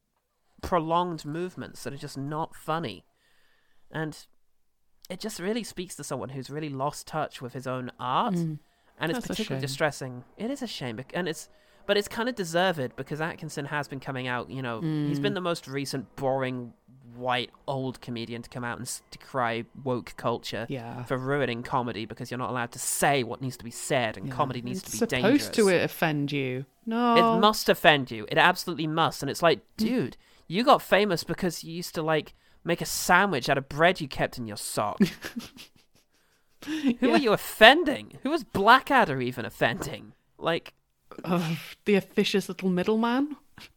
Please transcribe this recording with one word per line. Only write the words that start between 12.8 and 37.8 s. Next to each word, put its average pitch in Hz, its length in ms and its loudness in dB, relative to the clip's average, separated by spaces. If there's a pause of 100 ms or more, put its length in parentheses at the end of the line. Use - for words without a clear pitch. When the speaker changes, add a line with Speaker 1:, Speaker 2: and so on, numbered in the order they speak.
Speaker 1:
because 143 260 -8
Atkinson 156 440 -6
has 143 220 -4
been 135 120 -10
coming 131 280 -8
out, 123 220 -4
you 131 120 -8
know, 117 200 -4
he's 151 380 -2
been - 140 0
Speaker 2:
Mm. - 20 -4
Speaker 1:
the 180 60 -4
most 170 260 -4
recent 135 480 -6
boring 127 580 -2 (420)
white 123 340 -2 (180)
old 131 340 -4
comedian 117 400 -8
to - 80 -16
come 120 140 -10
out 120 140 -6
and 123 100 -10
s-, - 140 -10 (100)
decry 117 540 -2 (180)
woke 123 340 -4
culture 117 520 -4
Speaker 2:
Yeah. 123 340 -8
Speaker 1:
for 127 140 -2
ruining 127 460 0
comedy 120 420 -2
because - 260 -10
you're 123 60 -6
not 120 120 -4
allowed 120 220 -4
to 123 80 -12
say 143 440 2
what 113 180 -8
needs 127 160 -4
to - 60 -18
be 117 80 -12
said 120 460 -2
and 95 100 -8
Speaker 2:
Yeah. 131 60 -6
Speaker 1:
comedy 127 280 -2
needs 123 180 -6
Speaker 2:
It's - 80 -12
Speaker 1:
to - 60 -10
be - 40 -4
Speaker 2:
supposed 233 140 0 (120)
Speaker 1:
dangerous. 269 260 4
Speaker 2:
to 190 340 6
offend 151 480 0
you. 135 340 -2 (200)
No. 233 520 6
Speaker 1:
It - 40 4
must 214 280 6
offend 147 420 6
you. 107 200 -6
It 147 60 0
absolutely 160 500 2
must. 156 360 0
And 139 60 -2
it's 107 140 -6
like, 165 160 6
Speaker 2:
Mm. - 180 -20
Speaker 1:
dude, 220 400 0 (300)
you 190 160 0
got 247 180 8
famous 196 420 2
because 170 400 -4
you 160 100 -12
used 170 220 -8
to, 170 60 -4
like, 156 320 0 (320)
make 170 160 0
a 156 40 -6
sandwich 180 640 4
out 139 80 4
of 135 120 -2
bread 170 320 4
you 143 60 -6
kept - 300 -2
in 120 100 -6
your 104 100 -10
sock. - 420 -2
Speaker 2:
<laughs> 185 100 6 (1600)
Speaker 1:
Who 294 60 -8 (280)
Speaker 2:
Yeah. 262 140 4
Speaker 1:
are 339 40 8
you 254 140 4
offending? 240 920 6